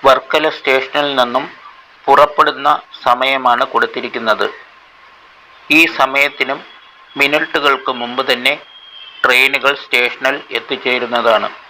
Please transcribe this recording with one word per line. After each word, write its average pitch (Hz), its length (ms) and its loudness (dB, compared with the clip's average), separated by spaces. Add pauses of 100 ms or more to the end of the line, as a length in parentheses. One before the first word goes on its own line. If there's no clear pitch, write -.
വർക്കല 151 400 2 (140)
സ്റ്റേഷനിൽ 139 520 -2 (100)
നിന്നും 123 260 -2 (600)
പുറപ്പെടുന്ന 143 640 4 (360)
സമയമാണ് 127 680 0
കൊടുത്തിരിക്കുന്നത്. 117 760 -2 (1300)
ഈ - 20 6 (180)
സമയത്തിനും 139 640 0 (580)
മിനിറ്റുകൾക്ക് 143 800 0
മുമ്പ് 123 300 -4
തന്നെ 127 240 0 (680)
ട്രെയിനുകൾ 131 500 2 (100)
സ്റ്റേഷനിൽ 131 520 -2 (220)
എത്തിച്ചേരുന്നതാണ്. 117 920 0 (220)